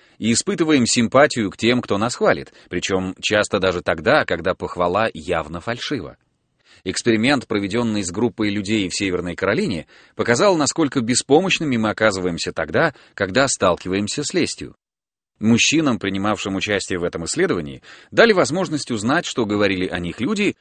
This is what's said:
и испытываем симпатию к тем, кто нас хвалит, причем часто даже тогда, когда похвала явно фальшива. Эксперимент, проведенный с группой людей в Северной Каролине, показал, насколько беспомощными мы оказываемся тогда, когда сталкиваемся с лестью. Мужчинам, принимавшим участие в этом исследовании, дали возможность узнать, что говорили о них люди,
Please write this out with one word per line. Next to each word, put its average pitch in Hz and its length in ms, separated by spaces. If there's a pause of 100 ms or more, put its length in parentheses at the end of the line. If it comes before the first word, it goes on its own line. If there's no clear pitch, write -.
(180)
и 110 140
испытываем 156 540
симпатию 120 640
к - 40
тем, 123 260
кто 101 160
нас 113 180
хвалит, 107 360 (160)
причем 92 540
часто 104 380
даже 90 200
тогда, 90 440
когда 87 300
похвала 90 600
явно 82 460
фальшива. 117 560 (720)
Эксперимент, 113 600
проведенный 104 560
с 87 80
группой 107 400
людей 101 400
в - 40
Северной 87 420
Каролине, 101 500 (300)
показал, 131 380
насколько 143 460
беспомощными 135 800
мы 110 100
оказываемся 95 640
тогда, 98 400 (220)
когда 104 340
сталкиваемся 98 720
с 135 120
лестью. 87 420 (600)
Мужчинам, 117 600
принимавшим 98 580
участие 95 420
в 85 60
этом 85 200
исследовании, 85 560 (300)
дали 226 220
возможность 156 580
узнать, 123 340
что 120 220
говорили 98 400
о 90 120
них 87 220
люди, 196 400